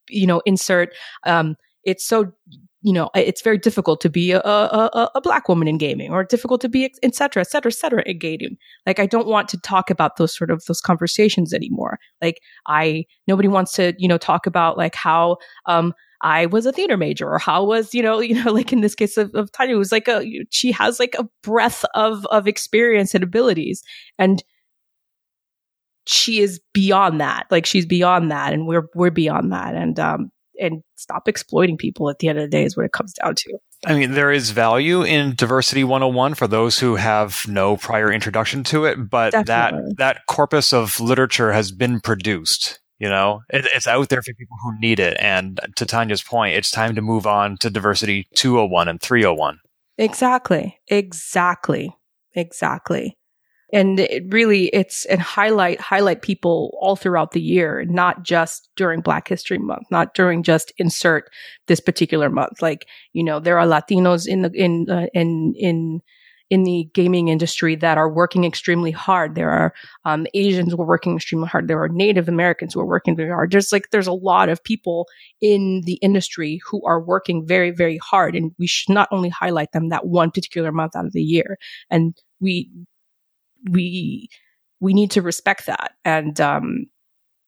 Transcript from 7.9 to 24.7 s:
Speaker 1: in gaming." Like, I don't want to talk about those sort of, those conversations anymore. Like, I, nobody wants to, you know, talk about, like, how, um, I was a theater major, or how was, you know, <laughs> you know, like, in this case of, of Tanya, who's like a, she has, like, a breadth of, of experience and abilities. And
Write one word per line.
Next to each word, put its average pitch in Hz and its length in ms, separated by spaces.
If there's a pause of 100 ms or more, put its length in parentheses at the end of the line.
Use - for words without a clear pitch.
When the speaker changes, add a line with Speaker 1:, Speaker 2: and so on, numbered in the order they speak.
Speaker 1:
in 175 140
gaming." 160 380 (280)
Like, 190 140
I 196 80
don't 226 180
want 208 240
to - 120
talk 185 280
about - 280
those 165 200
sort 165 140
of, 165 140
those - 160
conversations 175 680
anymore. - 460 (240)
Like, 170 200 (260)
I, 156 380 (220)
nobody 196 200
wants 190 260
to, 175 240
you 185 100
know, 170 120
talk 170 260
about, 170 320
like, 165 160
how, 170 440 (280)
um, 170 300 (260)
I 160 240
was 214 220
a 269 40
theater 359 240
major, 151 320
or 156 120
how 175 240
was, 214 280
you 240 120
know, 220 160
<laughs> - 20
you 233 220
know, 240 80
like, 233 200
in 247 100
this 208 120
case - 240
of, 208 160
of 208 180
Tanya, 254 220
who's 202 180
like 220 160
a, 214 160 (280)
she 247 200
has, 214 280
like, 247 180
a 220 100 (140)
breadth 226 440 (100)
of, 214 320
of 208 200
experience 214 680
and 185 80
abilities. 190 580 (380)
And 190 240 (1600)